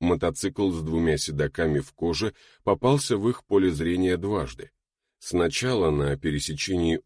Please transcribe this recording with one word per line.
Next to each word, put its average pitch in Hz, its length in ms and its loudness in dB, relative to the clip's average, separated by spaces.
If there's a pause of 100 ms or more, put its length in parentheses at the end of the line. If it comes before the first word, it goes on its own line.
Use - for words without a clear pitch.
Мотоцикл 90 720 0
с 82 120 -4
двумя 80 340 0
седаками 73 640 -2
в - 120 -12
коже 85 420 -4 (280)
попался 123 540 2
в 101 120 0
их 123 160 -4
поле 95 260 4
зрения 90 460 0
дважды. 87 540 -6 (480)
Сначала 90 720 0
на 71 260 0
пересечении 80 880 -2